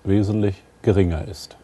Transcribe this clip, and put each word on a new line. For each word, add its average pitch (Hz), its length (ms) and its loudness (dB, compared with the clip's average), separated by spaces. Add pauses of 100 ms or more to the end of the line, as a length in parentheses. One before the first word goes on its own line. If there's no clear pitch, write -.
wesentlich 101 600 0 (180)
geringer 90 460 0
ist. - 360 -18